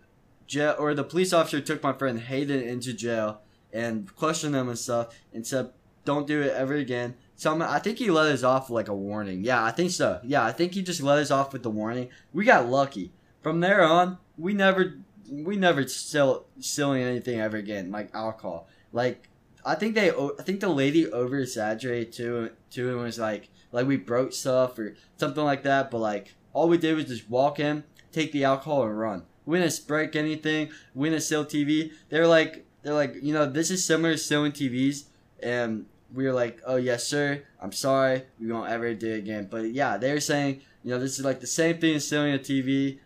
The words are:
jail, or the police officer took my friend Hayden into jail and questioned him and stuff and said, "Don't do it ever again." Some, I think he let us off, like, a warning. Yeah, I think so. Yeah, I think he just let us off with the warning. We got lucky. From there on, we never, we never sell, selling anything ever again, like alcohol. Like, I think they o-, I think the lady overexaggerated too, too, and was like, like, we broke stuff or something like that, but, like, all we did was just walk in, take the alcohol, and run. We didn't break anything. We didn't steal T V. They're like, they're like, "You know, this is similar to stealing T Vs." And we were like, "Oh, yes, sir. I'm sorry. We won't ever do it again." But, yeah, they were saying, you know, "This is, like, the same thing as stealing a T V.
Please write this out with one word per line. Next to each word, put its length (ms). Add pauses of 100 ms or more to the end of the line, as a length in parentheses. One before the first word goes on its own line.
(460)
jail, 320
or 160
the 80
police 300
officer 280
took 220
my 100
friend 280
Hayden 420
into 300
jail 480 (320)
and 420
questioned 400
him 140
and 100
stuff 400 (140)
and 120
said, 260 (340)
"Don't 240
do 140
it 100
ever 220
again." 420 (180)
Some, 260
I 200
think 180
he 100
let 220
us 140
off, 260
like, 160
a 80
warning. 480
Yeah, 220
I 80
think 180
so. 320
Yeah, 220
I 80
think 220
he 80
just 200
let 160
us 140
off 200
with 120
the 60
warning. 400 (220)
We 120
got 240
lucky. 420 (320)
From 160
there 240
on, 360 (200)
we 160
never, 460 (280)
we 280
never 320
sell, 580 (140)
selling 420
anything 380
ever 160
again, 340
like 240
alcohol. 540 (240)
Like, 360 (360)
I 100
think 200
they 160
o-, 280
I 40
think 180
the 80
lady 380
overexaggerated 1080
too, 360 (200)
too, 200
and 100
was 180
like, 300 (240)
like, 160
we 80
broke 360
stuff 460
or 160 (220)
something 260
like 220
that, 260
but, 80
like, 360 (180)
all 160
we 100
did 160
was 120
just 220
walk 300
in, 240 (300)
take 180
the 140
alcohol, 400
and 120
run. 280 (220)
We 120
didn't 300
break 260
anything. 560 (240)
We 160
didn't 140
steal 200
T 200
V. 280 (160)
They're 200
like, 360 (180)
they're 120
like, 260
"You 140
know, 120
this 260
is 120
similar 280
to 60
stealing 340
T 160
Vs." 380 (360)
And 440 (280)
we 100
were 80
like, 320
"Oh, 120
yes, 300
sir. 360 (180)
I'm 120
sorry. 500 (180)
We 60
won't 240
ever 240
do 180
it 60
again." 320
But, 220
yeah, 260
they 140
were 80
saying, 420 (220)
you 80
know, 80
"This 180
is, 60
like, 160
the 80
same 300
thing 180
as 100
stealing 260
a 60
T 220
V. 460